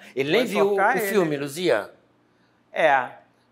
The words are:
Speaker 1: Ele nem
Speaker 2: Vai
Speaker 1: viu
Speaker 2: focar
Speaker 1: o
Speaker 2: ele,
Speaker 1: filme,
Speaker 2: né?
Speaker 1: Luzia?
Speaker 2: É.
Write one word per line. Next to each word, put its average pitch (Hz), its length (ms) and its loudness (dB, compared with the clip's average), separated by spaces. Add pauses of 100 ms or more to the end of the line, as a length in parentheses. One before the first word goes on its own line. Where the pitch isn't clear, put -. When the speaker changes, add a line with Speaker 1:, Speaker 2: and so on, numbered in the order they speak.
(160)
Speaker 1:
Ele 135 160 -2
nem 220 100 2
Speaker 2:
Vai 247 60 -2
Speaker 1:
viu 202 220 0
Speaker 2:
focar 202 260 2
Speaker 1:
o - 40 -2
Speaker 2:
ele, 208 80 -4
Speaker 1:
filme, 175 300 0
Speaker 2:
né? 139 60 -6
Speaker 1:
Luzia? 139 500 -2 (800)
Speaker 2:
É. 135 380 2 (400)